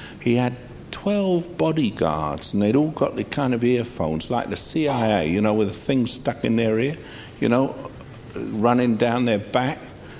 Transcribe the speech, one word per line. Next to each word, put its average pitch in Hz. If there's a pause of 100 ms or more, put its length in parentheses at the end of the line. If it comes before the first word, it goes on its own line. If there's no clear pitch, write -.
(200)
he 120
had 123 (360)
twelve 190
bodyguards, 85
and 101
they'd 107
all 151
got -
the 113
kind 127
of 117
earphones, 101
like 120
the 92
C -
I 113
A, 78
you 90
know, 107
with 107
a 98
thing 131
stuck -
in 113
their 110
ear, 143 (420)
you 117
know, 131 (640)
running 113
down 120
their 107
back. 127 (400)